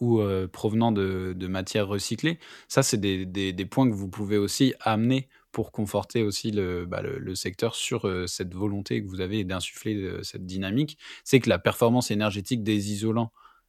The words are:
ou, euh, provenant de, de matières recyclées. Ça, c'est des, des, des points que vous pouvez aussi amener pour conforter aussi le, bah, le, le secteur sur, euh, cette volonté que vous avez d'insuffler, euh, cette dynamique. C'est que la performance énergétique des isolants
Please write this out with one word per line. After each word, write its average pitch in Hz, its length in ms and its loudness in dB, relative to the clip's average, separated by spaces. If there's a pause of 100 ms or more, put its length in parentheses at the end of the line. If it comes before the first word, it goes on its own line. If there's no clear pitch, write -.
ou, 117 200 6
euh, 95 280 2
provenant 113 440 2
de, 95 440 0
de 90 100 -6
matières 95 420 0
recyclées. 113 500 -2 (300)
Ça, - 140 2
c'est 123 140 2
des, 95 300 0
des, 95 260 -2
des 95 140 -4
points 127 240 4
que 107 40 0
vous 98 140 -6
pouvez 104 300 -2
aussi 113 420 2
amener 117 480 2 (240)
pour - 180 -4
conforter 104 520 -2
aussi 107 280 -2
le, 90 360 0
bah, 98 160 -4
le, - 160 -4
le 92 160 -6
secteur 92 400 -2
sur, - 340 -2
euh, 90 180 -2
cette 90 280 -6
volonté 101 500 -2
que 98 40 -8
vous 92 120 -6
avez 98 240 -2
d'insuffler, 92 500 -4
euh, 92 280 -4
cette 95 240 -10
dynamique. 98 500 -2 (260)
C'est - 160 6
que 113 120 2
la 90 80 6
performance 120 520 4
énergétique 104 540 0
des 104 280 0
isolants 110 380 0 (380)